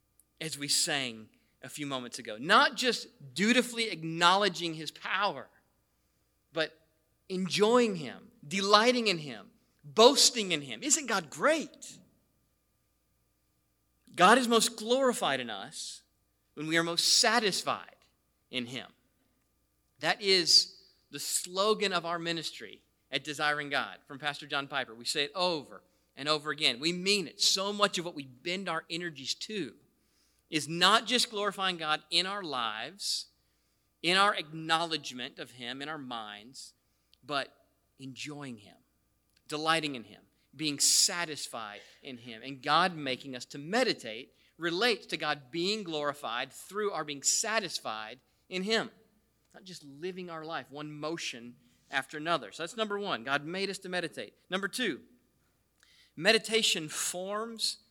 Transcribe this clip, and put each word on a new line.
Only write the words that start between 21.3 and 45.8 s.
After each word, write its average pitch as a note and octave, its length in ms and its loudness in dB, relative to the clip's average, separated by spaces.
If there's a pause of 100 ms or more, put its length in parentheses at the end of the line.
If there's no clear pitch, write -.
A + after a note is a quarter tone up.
of E3+ 120 0
our E3+ 140 -4
ministry D#3 600 -6 (300)
at C3+ 120 -2
Desiring D3 460 -2
God A2+ 280 -2 (100)
from C#3 120 -14
Pastor D3 260 -6
John C#3+ 220 -4
Piper. C3 260 -4
We A#2+ 120 -14
say D3 200 0
it C#3+ 100 -8
over D#3+ 460 -2 (340)
and C#3 140 -4
over D3+ 220 0
again. C#3+ 280 0
We E3 140 0
mean F#3 340 0
it. - 140 -6
So G3 320 2
much G3+ 240 2
of E3+ 80 -4
what E3+ 100 -10
we C#3+ 80 -8
bend F3 460 -6
our D#3+ 200 -4
energies E3 460 -6
to F3+ 380 -6 (760)
is D3 180 -2
not F#3 380 4
just A#3 240 2
glorifying G3 480 -2
God D3+ 320 0
in E3+ 160 2
our G3+ 180 -6
lives, B2+ 840 -6 (720)
in F3 160 2
our G3+ 180 6
acknowledgement D#3+ 1040 -4
of C3 120 -14
him, B2 300 -10
in D3 80 -10
our D#3 80 -8
minds, A#2 760 -12 (520)
but C#3 280 -4 (460)
enjoying C3+ 580 -12
him, F#2 180 -20 (720)
delighting D#3 480 0
in A2+ 80 -12
him, G2 180 -20 (340)
being C#3+ 240 -4
satisfied C3 1000 0 (220)
in C3+ 160 -14
him. A#2 260 -16
And C3+ 180 -12
God D#3+ 340 4
making C3+ 400 -6
us B2 100 -12
to - 120 -16
meditate D3 760 -2 (260)
relates F#3 500 0
to F3 100 -6
God D3 340 -4
being G3 320 -2